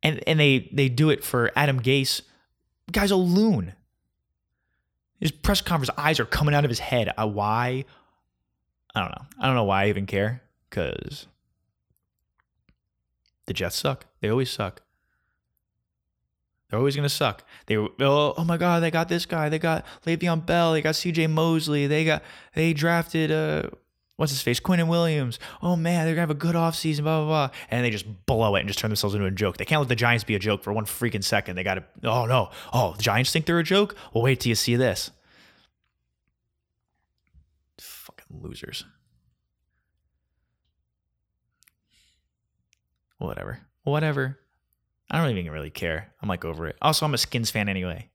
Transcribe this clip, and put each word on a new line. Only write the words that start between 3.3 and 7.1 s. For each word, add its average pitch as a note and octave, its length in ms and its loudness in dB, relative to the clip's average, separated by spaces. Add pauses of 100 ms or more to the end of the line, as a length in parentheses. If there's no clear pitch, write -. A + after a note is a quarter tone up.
His E3 120 0
press - 280 0
conference C#3+ 380 0
eyes D3+ 240 2
are A2+ 40 2
coming D3 300 2
out C#3+ 80 4
of C#3+ 60 2
his A#2 100 -2
head. A2+ 380 0